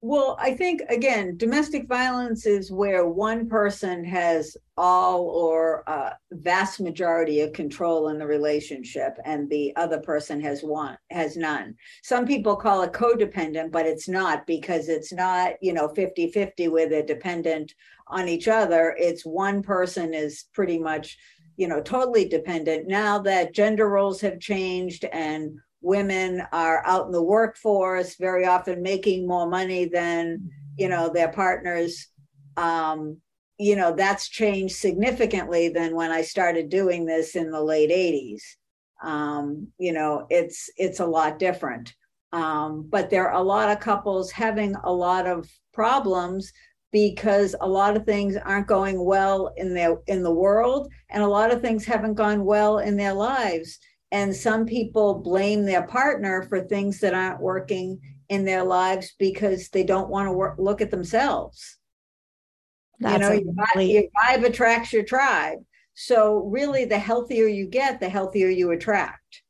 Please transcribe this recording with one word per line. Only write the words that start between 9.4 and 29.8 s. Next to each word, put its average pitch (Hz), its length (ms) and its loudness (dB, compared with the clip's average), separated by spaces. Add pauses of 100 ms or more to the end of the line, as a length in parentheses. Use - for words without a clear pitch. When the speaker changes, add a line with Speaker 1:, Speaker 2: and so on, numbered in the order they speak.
Speaker 1:
the 147 260 -2
other 165 220 -2
person 151 420 -4
has 147 220 -6
one, 151 340 -6 (140)
has 156 260 -4
none. 147 380 -4 (280)
Some 247 240 0
people 214 300 0
call 196 280 2
it 170 100 -6
codependent, 180 760 -2
but 160 140 0
it's 160 240 -4
not, 185 380 -2
because 160 420 -4
it's 156 240 -4
not, 180 480 0
you 185 140 0
know, 151 140 0
fifty-fifty 175 800 -2
where 165 200 2
they're 151 140 0
dependent 156 720 -4 (320)
on 180 220 -4
each 170 200 -2
other. 165 500 4
It's 170 280 -2
one 196 360 -2
person 180 520 -2
is 151 300 -6 (100)
pretty 180 240 0
much, 156 400 -6 (400)
you 185 80 0
know, 156 140 -2
totally 240 480 2
dependent. 160 580 -2
Now 208 340 0
that 185 340 0
gender 214 340 2
roles 196 320 2
have 185 180 -4
changed 185 720 -4
and 156 460 -6 (240)
women 185 600 0 (100)
are 165 320 0
out 185 220 2
in 180 60 -8
the 175 100 2
workforce, 190 960 0
very 185 280 0
often 180 380 2
making 190 440 0
more 175 220 0
money 185 380 -2